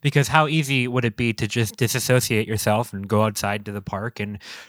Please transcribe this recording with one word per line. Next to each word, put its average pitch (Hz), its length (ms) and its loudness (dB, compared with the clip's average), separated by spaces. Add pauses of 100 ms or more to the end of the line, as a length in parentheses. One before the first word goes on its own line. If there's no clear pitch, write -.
Because 143 260 2
how 156 220 4
easy 135 400 0
would 123 160 0
it 113 120 -2
be 117 180 0
to 113 120 -2
just 110 300 -2
disassociate 120 720 2
yourself 110 440 0
and 98 140 -8
go 107 160 4
outside 104 440 -2
to 104 60 -10
the 101 100 -8
park 104 360 -8
and 104 200 -6 (300)